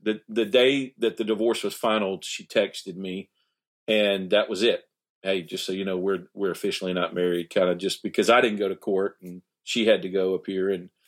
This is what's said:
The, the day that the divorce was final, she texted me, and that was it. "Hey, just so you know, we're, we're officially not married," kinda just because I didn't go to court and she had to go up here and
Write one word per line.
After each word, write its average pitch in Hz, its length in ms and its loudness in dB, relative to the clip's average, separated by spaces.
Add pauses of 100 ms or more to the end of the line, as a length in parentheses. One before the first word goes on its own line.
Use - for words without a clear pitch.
The, 107 260 -2
the 110 160 0
day 127 540 2
that 113 200 0
the 113 60 -2
divorce 110 380 0
was 101 120 -4
final, 104 480 0
she - 240 -10
texted 98 500 -2
me, 95 340 -8 (560)
and 101 440 2
that 101 180 4
was 98 140 -2
it. 107 200 2 (400)
"Hey, 95 200 0
just 92 220 -8
so 95 80 -4
you 95 120 -4
know, 95 120 -2
we're, 92 380 -2
we're 98 160 -2
officially 92 420 -4
not 90 220 -2
married," 87 360 0
kinda 90 260 2
just 92 260 -4
because 101 260 0
I 120 120 6
didn't 107 180 2
go 98 100 0
to 95 80 -4
court 98 460 -2
and 90 200 -14 (220)
she 110 220 0
had 101 160 4
to 95 60 -6
go 92 260 0
up 90 120 -4
here 95 240 -2
and 90 200 -4 (180)